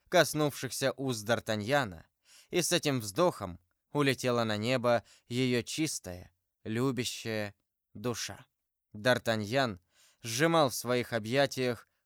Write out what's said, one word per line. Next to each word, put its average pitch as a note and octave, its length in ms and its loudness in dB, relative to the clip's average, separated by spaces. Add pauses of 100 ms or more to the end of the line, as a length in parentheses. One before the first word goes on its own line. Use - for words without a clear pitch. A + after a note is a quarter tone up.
коснувшихся D3 880 2
уст A#2+ 300 -4
Д'Артаньяна, A2 760 0 (460)
и - 120 0
с - 100 0
этим D3 280 2
вздохом G#2 600 -2 (320)
улетела B2+ 520 2
на G#2+ 140 0
небо A#2+ 460 2 (260)
её B2 340 2
чистая, G2 680 -6 (300)
любящая A2 920 -2 (380)
душа. G#2+ 520 -6 (480)
Д'Артаньян A2+ 840 0 (420)
сжимал C#3+ 480 2
в - 60 -6
своих B2 380 -2
объятиях B2 720 0 (180)